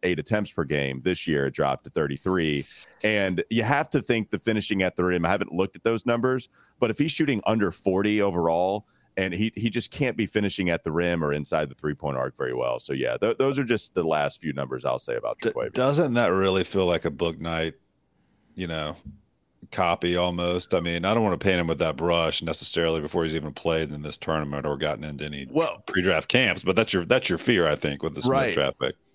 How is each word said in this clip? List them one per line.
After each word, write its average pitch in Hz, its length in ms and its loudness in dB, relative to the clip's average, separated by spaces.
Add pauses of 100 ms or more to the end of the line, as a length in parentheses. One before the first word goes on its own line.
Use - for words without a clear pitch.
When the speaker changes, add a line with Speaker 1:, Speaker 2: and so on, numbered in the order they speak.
Speaker 1:
eight 87 160 0
attempts 107 320 -2
per 80 120 -2
game. 69 380 -2
This 90 240 -2
year, 71 220 2
it 65 40 -4
dropped 67 320 -2
to 71 60 -18
thirty-three. 76 760 0 (400)
And 95 460 0
you 113 120 2
have 139 280 0
to 143 100 2
think 110 300 0
the 95 80 -2
finishing 104 440 0
at 90 140 0
the 90 80 0
rim, 90 220 2
I - 20 2
haven't - 240 0
looked 95 240 -2
at - 60 -20
those 113 240 0
numbers, 120 420 0 (320)
but 113 100 2
if 107 60 -4
he's 156 140 0
shooting 139 340 0
under 104 260 2
forty 101 520 2
overall, 90 640 2 (320)
and 92 160 0
he, 110 220 0
he 113 120 -2
just 110 220 -4
can't 131 260 -2
be 113 80 0
finishing 95 460 0
at 82 140 0
the 82 60 -4
rim 85 320 0
or 73 120 0
inside 76 340 -2
the 64 60 -16
three-point 73 420 -4
arc 64 180 -4
very 64 200 -4
well. 62 260 -2
So, 71 140 -6
yeah, 62 240 -2
th-, 113 180 0
those 135 220 2
are 139 60 2
just 113 300 -2
the 87 80 2
last 76 380 0
few 76 140 -4
numbers 65 320 -4
I'll 64 120 0
say 60 180 -6
about 57 240 -4
Speaker 2:
D-, 117 100 -2
Speaker 1:
Terquavion. 60 240 -4
Speaker 2:
doesn't 139 400 2
that 120 140 4
really 95 360 4
feel 95 220 2
like 87 180 2
a 82 60 -2
book 85 280 -2
night, 82 360 -4 (800)
you 92 120 -8
know, 78 300 -6 (760)
copy 87 460 2
almost? 87 560 0
I 90 80 4
mean, 85 240 -2
I 101 80 2
don't 113 100 4
wanna 92 140 2
paint 92 240 4
him 85 60 2
with 80 140 0
that 78 180 0
brush 85 420 2
necessarily 80 640 0
before 82 220 0
he's 80 120 -2
even 73 160 -6
played 80 400 -2
in 73 80 -8
this 73 160 -6
tournament 73 480 -2
or 73 140 -2
gotten 76 260 -4
into 73 220 -8
any 71 240 -10
Speaker 1:
Well 156 340 -2
Speaker 2:
pre-draft 90 460 0
camps, 117 320 2
but 90 120 2
that's 110 200 2
your, 90 100 2
that's 123 240 2
your 87 80 0
fear, 85 320 4
I 76 80 2
think, 71 260 -4
with 78 120 -4
the - 80 -8
Smith 127 100 2
Speaker 1:
Right. 131 220 2
Speaker 2:
draft 69 260 0
pick. 65 140 -2 (200)